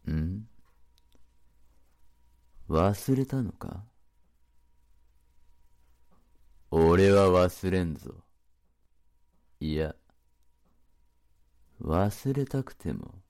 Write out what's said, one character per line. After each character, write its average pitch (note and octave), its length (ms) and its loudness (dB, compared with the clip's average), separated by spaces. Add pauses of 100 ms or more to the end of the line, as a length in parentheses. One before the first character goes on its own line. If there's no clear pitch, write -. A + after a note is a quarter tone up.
う D2 40 -6
ん？ F2 380 -4 (2250)
忘 G2 460 0
れ C3 100 -2
た C3 180 -4
の G2+ 80 -6
か？ - 320 -14 (3000)
俺 E2+ 400 6
は G2 160 6
忘 F2+ 420 2
れ F#2 140 0
ん E2 100 -4
ぞ。 - 300 -16 (1400)
い D2+ 160 -4
や、 D#2 180 -4 (1900)
忘 G2+ 520 -2
れ C#3 120 -4
た C3+ 180 -6
く - 100 -14
て - 200 -8
も - 360 -14